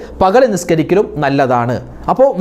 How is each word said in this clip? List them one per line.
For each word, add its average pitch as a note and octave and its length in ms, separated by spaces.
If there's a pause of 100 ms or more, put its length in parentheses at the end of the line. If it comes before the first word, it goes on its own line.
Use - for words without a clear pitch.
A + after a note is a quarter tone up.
(220)
പകൽ G3 300
നിസ്കരിക്കലും F3 560 (160)
നല്ലതാണ്. B2+ 500 (380)
അപ്പോൾ B3+ 160 (140)